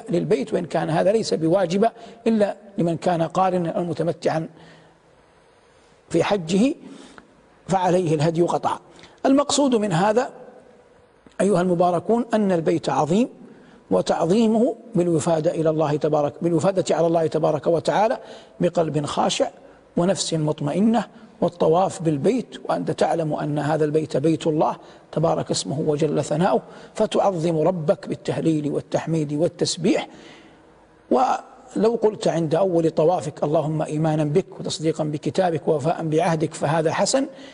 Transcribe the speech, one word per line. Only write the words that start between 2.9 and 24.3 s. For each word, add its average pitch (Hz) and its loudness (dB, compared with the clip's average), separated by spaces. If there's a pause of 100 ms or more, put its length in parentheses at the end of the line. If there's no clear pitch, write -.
كان 175 0
قارنا 180 0
أو 175 -4
متمتعا 160 -4 (1600)
في 165 2
حجه 196 0 (920)
فعليه 180 2
الهدي 160 2
قطعا. 170 0 (460)
المقصود 277 4
من 208 0
هذا 214 2 (1120)
أيها 185 2
المباركون 180 2
أن 208 2
البيت 165 0
عظيم، 151 2 (640)
وتعظيمه 214 2 (200)
بالوفادة 165 0
إلى 160 0
الله 156 0
تبارك، 147 0
بالوفادة 170 0
على 160 2
الله 165 2
تبارك 156 0
وتعالى 170 2 (420)
بقلب 160 0
خاشع - -2 (480)
ونفس 175 0
مطمئنة، 160 0 (360)
والطواف 175 2
بالبيت، 160 0 (120)
وأنت 175 -2
تعلم 160 0
أن 147 -2
هذا 151 0
البيت 151 0
بيت 156 0